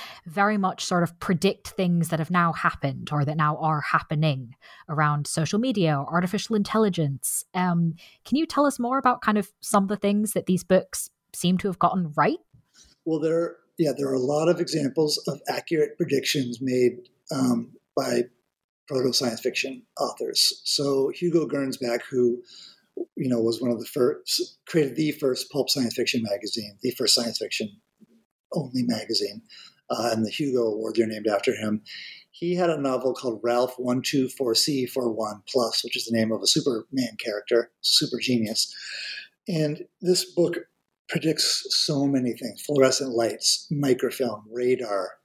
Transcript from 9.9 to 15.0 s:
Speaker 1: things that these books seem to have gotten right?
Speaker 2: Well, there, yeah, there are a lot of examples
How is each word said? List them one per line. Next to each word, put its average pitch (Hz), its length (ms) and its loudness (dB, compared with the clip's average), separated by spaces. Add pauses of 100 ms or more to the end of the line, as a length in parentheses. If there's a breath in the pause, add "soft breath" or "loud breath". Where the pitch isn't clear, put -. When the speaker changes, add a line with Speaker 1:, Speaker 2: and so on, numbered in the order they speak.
Speaker 1:
things 202 380 0
that - 140 -2
these 185 160 2
books - 480 0 (240)
seem 180 240 2
to 208 80 -2
have 180 100 -4
gotten 175 400 2
right? 208 220 2 (640 soft breath)
Speaker 2:
Well, 160 140 0
there, 165 380 0 (200)
yeah, 151 180 2
there 139 120 -4
are 135 80 0
a 131 40 2
lot 147 300 2
of 170 100 4
examples 151 680 0